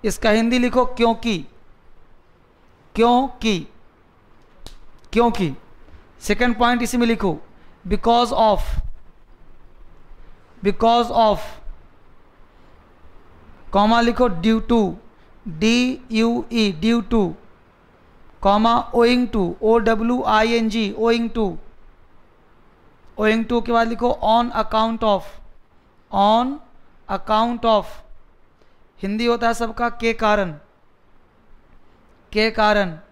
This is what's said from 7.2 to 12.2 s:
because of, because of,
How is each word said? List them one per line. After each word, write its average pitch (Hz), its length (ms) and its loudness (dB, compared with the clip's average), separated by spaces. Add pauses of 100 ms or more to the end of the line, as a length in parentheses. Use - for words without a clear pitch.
because 233 440 0
of, 214 280 2 (2000)
because 226 460 2
of, 220 280 2 (2250)